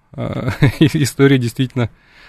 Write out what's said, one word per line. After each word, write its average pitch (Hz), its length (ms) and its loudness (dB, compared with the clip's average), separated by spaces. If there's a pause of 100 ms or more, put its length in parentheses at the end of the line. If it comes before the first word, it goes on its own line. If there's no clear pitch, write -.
(140)
э, 120 360 -8 (160)
<laughs> - 140 2
история 139 580 2
действительно 120 520 -4 (400)